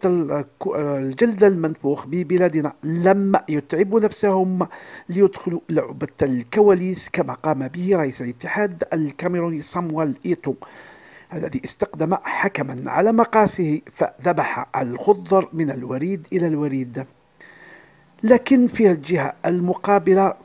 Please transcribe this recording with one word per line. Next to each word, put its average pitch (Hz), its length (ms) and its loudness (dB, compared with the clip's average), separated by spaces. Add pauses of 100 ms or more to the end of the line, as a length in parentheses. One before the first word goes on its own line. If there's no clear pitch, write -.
ال-، 147 400 0 (160)
ك-، - 160 -4
الجلد 143 680 0
المنفوخ 156 640 0
ببلادنا 160 680 0 (100)
لم 190 500 2 (160)
يتعبوا 175 520 0
نفسهم 185 680 0 (400)
ليدخلوا 185 600 2
لعبة 139 400 -2 (140)
الكواليس 180 840 2
كما 135 260 -2
قام 135 340 -4
به 180 280 -2
رئيس 139 260 -4
الاتحاد 175 680 -4
الكاميروني 170 680 -4
صامويل 160 640 -4
إيتو، 151 280 -4 (800)
الذي 151 300 -6
استقدم 160 500 -4
حكمًا 135 760 -4
على 185 220 2
مقاسه 214 680 2 (120)
فذبح 143 720 -2 (100)
الخضر 180 760 2
من 160 180 -2
الوريد 131 600 -6
إلى 175 140 0
الوريد. 135 580 -2 (1160)
لكن 247 440 4
في 214 240 4
الجهة 147 440 -2 (120)
المقابلة 180 880 2 (100)